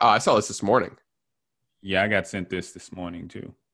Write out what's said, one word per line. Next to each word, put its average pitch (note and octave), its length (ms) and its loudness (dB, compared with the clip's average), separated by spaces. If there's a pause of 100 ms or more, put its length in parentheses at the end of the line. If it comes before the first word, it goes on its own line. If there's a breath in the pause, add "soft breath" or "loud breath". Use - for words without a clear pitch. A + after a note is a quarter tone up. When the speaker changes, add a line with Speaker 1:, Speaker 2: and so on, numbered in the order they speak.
Speaker 1:
Oh, A#2 80 6
I G#2+ 80 6
saw B2+ 180 4
this G#2+ 140 2
this - 120 -8
morning. G#2 360 2 (840)
Speaker 2:
Yeah, F#2+ 220 0
I G#2+ 60 0
got G2 180 0
sent F#2 220 -8
this F2+ 240 -8
this - 180 -20
morning F2 380 -12
too. - 260 -16 (180)